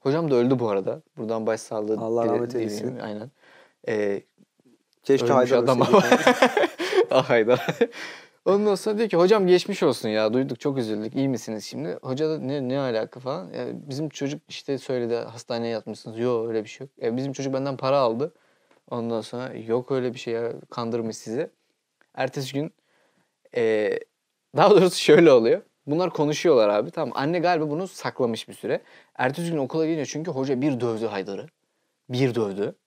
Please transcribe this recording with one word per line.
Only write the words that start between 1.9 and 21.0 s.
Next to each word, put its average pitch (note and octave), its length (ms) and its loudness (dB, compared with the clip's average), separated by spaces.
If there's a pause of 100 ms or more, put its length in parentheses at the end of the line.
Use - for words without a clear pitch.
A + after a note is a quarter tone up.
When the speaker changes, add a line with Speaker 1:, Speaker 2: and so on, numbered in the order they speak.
Speaker 2:
Allah A2+ 240 -2
Speaker 1:
dile-, A2+ 80 0
Speaker 2:
rahmet A#2+ 220 -2
eylesin. A2 320 -4
Speaker 1:
dileyim. A#2 180 -8
Aynen. G#2+ 260 -12 (580)
Ee, G#2 340 -2 (800)
Speaker 2:
Keşke B2+ 240 4
Speaker 1:
ölmüş C3+ 100 4 (140)
Speaker 2:
Haydar A#2+ 140 4
Speaker 1:
adam B2+ 160 4
Speaker 2:
ölseydi. F3+ 160 6
Speaker 1:
ama. A#3+ 380 6 (760)
<laughs> - 0 -
Ah, C3 200 2
Haydar. A#2+ 360 4 (800)
Ondan G3+ 300 2
sonra G#3 240 -4
diyor A3+ 100 0
ki, F#3 80 0
"Hocam F#3 300 6
geçmiş F3+ 360 4
olsun B2 260 0
ya, G#2+ 240 0
duyduk, C3 280 -2
çok C#3 180 -2
üzüldük. G#2+ 360 -4
İyi C3+ 140 0
misiniz A2+ 360 -6
şimdi?" C3+ 380 -10
Hoca C3+ 280 -4
da, D#3 80 -4
"Ne, C3 300 -6
ne C3 100 -2
alaka?" A#2+ 420 -4
falan. D3 320 -10
"Ya B2 200 -8
bizim C#3+ 360 -8
çocuk C#3+ 400 -8
işte - 300 -8
söyledi, A#2+ 360 -4
hastaneye A#2 540 -6
yatmışsınız." A2 500 -10
"Yo, A#2 300 -2
öyle A2 160 -2
bir A2+ 40 -16
şey - 180 -16
yok." - 40 -20 (120)
"E, A#2+ 140 -2
bizim C#3 160 -4
çocuk C3+ 220 -6
benden C3+ 220 -4
para C3+ 220 0
aldı." B2+ 340 0 (580)
Ondan A#2 300 -4
sonra, A#2+ 340 -10
"Yok A#2 380 -2
öyle B2+ 220 -2
bir B2 40 -14
şey A#2 160 -6
ya, A#2 180 -4 (180)
kandırmış A#2 460 -4